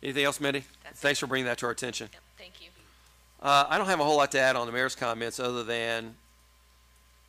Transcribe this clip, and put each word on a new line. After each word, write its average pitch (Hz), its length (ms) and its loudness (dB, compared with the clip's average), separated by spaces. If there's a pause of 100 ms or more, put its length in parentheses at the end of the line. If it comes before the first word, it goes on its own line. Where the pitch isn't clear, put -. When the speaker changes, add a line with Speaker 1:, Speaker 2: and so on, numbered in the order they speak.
Speaker 1:
Anything 139 220 -2
else, 143 160 -2
Mindy? 139 240 -2 (200)
Speaker 2:
That's - 160 -20
Speaker 1:
Thanks 143 180 0
Speaker 2:
it. - 20 -4
Speaker 1:
for 143 60 -4
bringing 131 200 -2
that 120 120 -2
to 127 80 -4
our 117 60 -2
attention. 117 400 -8
Speaker 2:
Yep, - 100 -20 (160)
thank 180 240 -20
you. 170 80 -20 (720)
Speaker 1:
Uh, 139 260 6
I 160 100 2
don't 202 80 0
have 185 140 2
a 147 40 2
whole 151 120 4
lot 139 160 4
to 135 80 2
add 131 160 6
on 120 100 -2
the 117 60 -8
mayor's 127 220 0
comments 117 440 -4
other 123 260 -2
than, 113 500 -4 (1160)